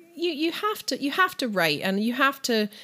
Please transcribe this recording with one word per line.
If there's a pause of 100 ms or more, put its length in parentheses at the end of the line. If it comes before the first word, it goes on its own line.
(160)
you,
you
have
to,
you
have
to
write,
and
you
have
to, (140)